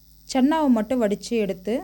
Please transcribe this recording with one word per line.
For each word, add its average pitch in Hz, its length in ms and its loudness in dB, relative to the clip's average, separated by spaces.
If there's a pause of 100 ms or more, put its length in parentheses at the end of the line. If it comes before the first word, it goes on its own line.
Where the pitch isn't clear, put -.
(340)
சன்னாவை 285 460 2
மட்டும் 240 260 -2
வடிச்சு 202 280 -4 (120)
எடுத்து 196 380 -4